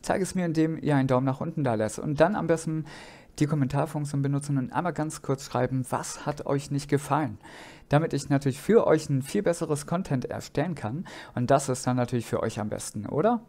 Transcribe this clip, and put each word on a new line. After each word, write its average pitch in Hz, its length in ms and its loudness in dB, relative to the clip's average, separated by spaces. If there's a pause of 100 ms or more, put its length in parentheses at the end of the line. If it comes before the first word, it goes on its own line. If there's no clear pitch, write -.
Zeigt - 180 0
es 180 140 -4
mir, 185 100 0
indem 160 320 2
ihr 147 180 2
einen 131 120 4
Daumen 131 180 4
nach 131 160 0
unten 156 220 -2
da 123 100 2
lässt. 107 240 0
Und 147 240 -2
dann 190 140 4
am 170 100 -2
besten 160 400 0 (540)
die 147 80 4
Kommentarfunktion 143 760 0
benutzen 139 380 0
und 127 120 -4
einmal 170 220 -2
ganz 156 300 -4
kurz - 220 -2
schreiben, 127 440 0
was - 380 -6
hat 143 180 -6
euch 143 240 -2
nicht 143 220 -2
gefallen. 143 480 0 (500)
Damit 151 240 4
ich 139 160 -4
natürlich 139 320 2
für 214 240 6
euch 151 240 4
ein 135 140 2
viel 202 180 -2
besseres 160 460 0
Content - 380 -2
erstellen 143 500 -4
kann. 123 320 -6 (260)
Und 120 160 0
das 139 200 6
ist - 180 -2
dann 127 100 2
natürlich 120 300 0
für - 160 0
euch 113 160 -4
am 107 100 -4
besten, 104 380 -6
oder? 220 420 2